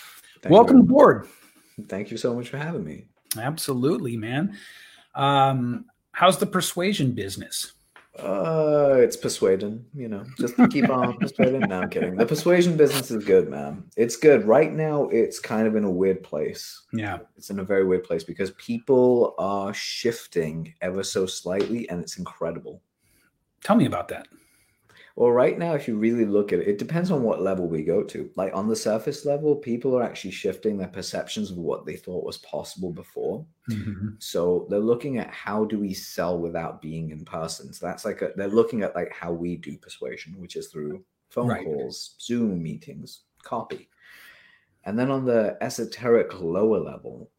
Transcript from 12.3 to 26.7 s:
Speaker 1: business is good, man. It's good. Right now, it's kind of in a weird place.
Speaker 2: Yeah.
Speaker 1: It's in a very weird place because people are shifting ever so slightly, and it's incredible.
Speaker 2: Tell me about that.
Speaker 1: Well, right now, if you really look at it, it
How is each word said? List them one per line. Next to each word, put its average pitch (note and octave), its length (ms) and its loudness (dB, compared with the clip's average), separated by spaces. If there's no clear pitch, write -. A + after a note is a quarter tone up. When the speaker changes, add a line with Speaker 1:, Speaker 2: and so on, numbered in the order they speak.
Speaker 1:
business C#3 340 4
is G#2+ 140 -4
good, F#2 260 6
man. C#2+ 340 -8
It's A#2 220 0
good. C3+ 280 8
Right D3 280 6
now, D3+ 360 0
it's A2+ 300 2
kind A2 280 0
of G#2+ 80 0
in G#2 100 0
a G2 60 0
weird F#2 300 2
place. - 600 -8
Speaker 2:
Yeah. G#2 280 -6
Speaker 1:
It's - 120 -18
in G2+ 100 -8
a F#2+ 40 -6
very F#2+ 220 2
weird F2+ 180 2
place E2+ 200 -6
because F#2+ 280 -6
people B2 840 2
are G2 360 -2
shifting E2 1080 -6
ever F#2 220 -6
so F#2+ 220 -2
slightly, G2 640 -4
and F2 120 -6
it's - 160 -12
incredible. - 640 -10
Speaker 2:
Tell G#3 140 4
me F3 80 6
about F#2+ 240 -4
that. - 180 -12
Speaker 1:
Well, A#2+ 140 4
right C3 280 4
now, E3+ 140 -2
if C#3+ 160 -4
you A2 80 -2
really A2+ 280 2
look G2+ 280 2
at F2 60 2
it, - 100 -4
it G#2 80 0